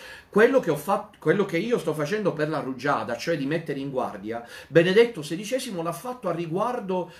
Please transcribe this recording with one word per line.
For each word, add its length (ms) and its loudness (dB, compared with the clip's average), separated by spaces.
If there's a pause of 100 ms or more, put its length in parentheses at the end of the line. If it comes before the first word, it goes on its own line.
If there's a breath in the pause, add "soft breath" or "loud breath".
(300 loud breath)
quello 300 6
che 100 -4
ho 60 4
fat-, 420 -4
quello 280 2
che 120 -2
io 200 0
sto 160 -2
facendo 400 0
per 160 -2
la 100 -2
rugiada, 580 -2
cioè 200 -2
di 80 -4
mettere 340 -4
in 100 -6
guardia, 560 -6 (220 loud breath)
Benedetto 540 6
sedicesimo 600 -4
l'ha 120 -4
fatto 360 -8
a 40 0
riguardo 880 -2